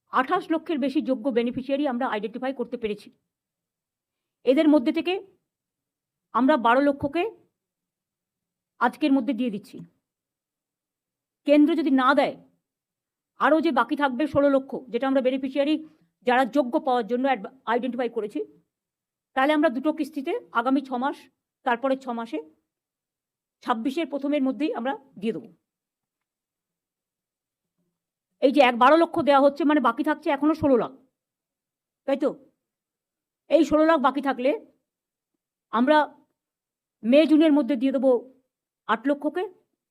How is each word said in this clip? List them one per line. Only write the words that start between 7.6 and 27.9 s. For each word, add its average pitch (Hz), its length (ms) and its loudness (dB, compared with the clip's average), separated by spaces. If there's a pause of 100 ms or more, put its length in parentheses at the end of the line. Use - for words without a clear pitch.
আজকের 269 340 -2
মধ্যে 269 200 0
দিয়ে 240 180 -6
দিচ্ছি। 202 300 -12 (1600)
কেন্দ্র 302 300 6
যদি 302 160 -2
না 262 240 2
দেয়, 254 220 0 (1000)
আরও 294 220 2
যে 311 120 -2
বাকি 247 240 -2
থাকবে 277 300 -2
ষোলো 285 240 2
লক্ষ, 269 260 -2 (120)
যেটা 240 200 -4
আমরা 269 120 0
বেনিফিশিয়ারি 269 680 -2 (340)
যারা 247 220 2
যোগ্য 285 360 -2
পাওয়ার 247 260 -2
জন্য 247 220 -2
অ্যাড-, 226 360 -6
আইডেন্টিফাই 240 460 -4
করেছি, 233 340 -8 (880)
তাহলে 269 180 2
আমরা 311 160 2
দুটো 269 240 -2
কিস্তিতে 311 600 -8
আগামী 262 280 0
ছ 262 120 -10
মাস, 254 240 -4 (460)
তারপরে 262 340 -2
ছ 262 120 -12
মাসে, 233 340 -8 (1200)
ছাব্বিশের 254 440 -4
প্রথমের 285 360 -4
মধ্যেই 269 320 -2
আমরা 262 240 -6 (200)
দিয়ে 214 140 -4
দেবো। - 200 -14 (3000)